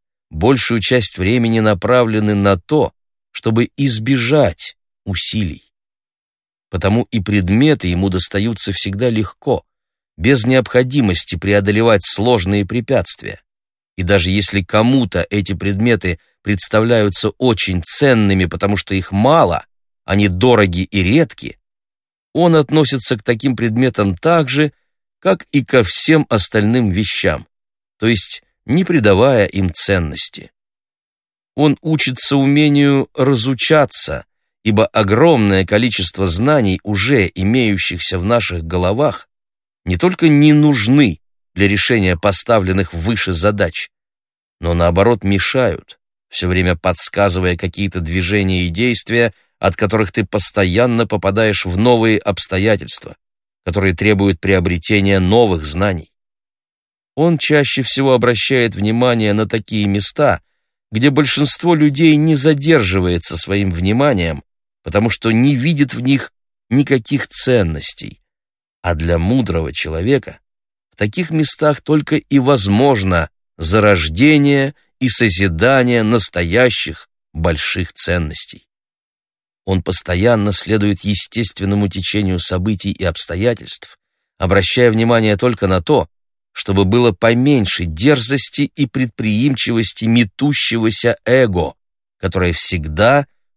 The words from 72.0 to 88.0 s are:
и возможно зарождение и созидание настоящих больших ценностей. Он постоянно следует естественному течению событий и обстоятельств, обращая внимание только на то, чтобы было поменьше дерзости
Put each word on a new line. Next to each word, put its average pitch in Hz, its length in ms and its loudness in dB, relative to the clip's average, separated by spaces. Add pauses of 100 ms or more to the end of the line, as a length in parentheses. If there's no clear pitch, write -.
и 139 220 0
возможно 104 880 2 (300)
зарождение 110 1160 2 (260)
и 131 80 0
созидание 113 960 2
настоящих 110 1040 -2 (240)
больших 82 600 -4
ценностей. - 760 -6 (1040)
Он 95 120 -2
постоянно 101 720 0
следует 104 520 -2
естественному 101 840 -2
течению 95 520 -4
событий 95 500 -4
и - 140 -8
обстоятельств, - 920 -4 (380)
обращая 98 540 2
внимание 113 460 2
только 117 300 -2
на 92 160 0
то, 117 260 0 (420)
чтобы 98 340 -2
было 117 280 2
поменьше 117 720 0
дерзости 123 800 0